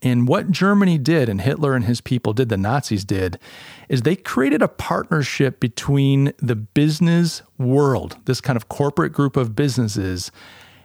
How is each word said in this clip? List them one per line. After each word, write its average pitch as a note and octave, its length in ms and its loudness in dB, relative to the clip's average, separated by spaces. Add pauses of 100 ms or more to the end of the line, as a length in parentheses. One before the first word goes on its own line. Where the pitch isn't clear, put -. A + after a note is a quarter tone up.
and B2 240 2
what F#3+ 260 0
Germany F#3+ 460 2
did, C#3+ 300 2
and G2 140 -2
Hitler C#3 340 0
and A#2+ 80 0
his A#2 160 -2
people A#2+ 320 -2
did, B2 160 0
the G#2+ 100 -2
Nazis G#2 460 -2
did, F#2+ 360 -4 (500)
is B2 140 0
they D#3+ 120 2
created C4+ 460 0
a G3 60 4
partnership - 920 -2
between C#3 800 2
the C3+ 180 -2
business D#3 840 0 (160)
world, C3+ 680 0
this B2 140 -2
kind C3 160 -2
of - 140 -6
corporate D3 420 -2
group C#3+ 240 0
of A#2 200 0
businesses, G#2+ 760 -2 (540)